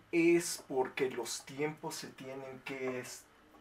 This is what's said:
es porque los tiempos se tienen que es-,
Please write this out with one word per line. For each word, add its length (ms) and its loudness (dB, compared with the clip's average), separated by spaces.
es 560 6
porque 420 2
los 340 -6
tiempos 520 -4
se 100 -8
tienen 580 -10
que 360 -4
es-, 240 -12